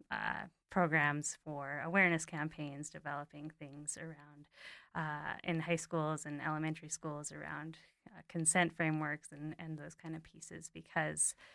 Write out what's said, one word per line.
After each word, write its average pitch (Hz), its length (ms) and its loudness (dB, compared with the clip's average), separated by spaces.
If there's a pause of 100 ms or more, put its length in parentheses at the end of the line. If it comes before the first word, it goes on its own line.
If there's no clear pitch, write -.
(120)
uh, - 320 -2 (260)
programs 147 760 4
for 143 420 -4
awareness 170 400 6
campaigns, 151 640 -4
developing 147 600 -6
things 147 480 -10
around, 147 480 -12 (480)
uh, 151 500 -2
in 165 180 2
high 170 140 2
schools 156 500 0
and 147 160 -4
elementary 156 480 0
schools 151 440 -6
around, 151 440 -8 (320)
uh, 190 200 -20
consent 165 460 4
frameworks 156 560 0
and, 151 280 -8
and 160 180 -6
those 151 180 -10
kind 160 200 -8
of 160 80 -10
pieces, - 500 -14
because, 156 600 0 (200)